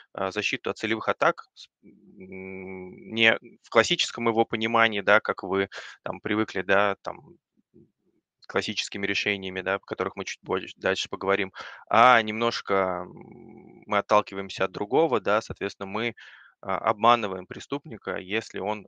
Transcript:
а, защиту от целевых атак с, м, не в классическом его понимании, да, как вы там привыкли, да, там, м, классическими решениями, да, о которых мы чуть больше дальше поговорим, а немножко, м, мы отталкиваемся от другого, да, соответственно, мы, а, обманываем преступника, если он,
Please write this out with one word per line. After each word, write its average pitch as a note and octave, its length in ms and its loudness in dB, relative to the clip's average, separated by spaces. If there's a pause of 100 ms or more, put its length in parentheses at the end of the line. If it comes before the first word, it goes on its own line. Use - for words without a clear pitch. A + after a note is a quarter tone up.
(140)
а, F#2+ 180 -2
защиту G#2 400 -2
от - 60 -6
целевых G#2+ 320 -2
атак - 460 0
с, - 120 -20 (160)
м, F#2+ 1300 -14
не A2+ 240 4 (260)
в - 60 -20
классическом - 600 2
его A2+ 160 4
понимании, A2+ 560 2
да, G#2 200 6
как - 220 -4
вы G2 260 0 (340)
там F#2 180 -8
привыкли, G#2 420 -2
да, G2 400 2
там, F2 160 -8 (560)
м, - 120 -20 (600)
классическими G2+ 600 -4
решениями, F#2+ 540 -2
да, F#2+ 140 0
о G2 40 -2
которых - 380 -4
мы G2 80 -6
чуть - 180 -12
больше F#2+ 340 -4
дальше F#2+ 320 -2
поговорим, G2 440 0 (360)
а A#2 320 8
немножко, G#2 840 0
м, F2+ 800 -20
мы G2+ 120 2
отталкиваемся G2 640 0
от F#2+ 60 -4
другого, A#2+ 500 0
да, G#2 200 2
соответственно, G2 460 -8
мы, G#2+ 280 -4 (460)
а, F#2+ 180 -4
обманываем A2 680 2
преступника, A2+ 720 -8
если G2 420 -6
он, G2+ 280 -6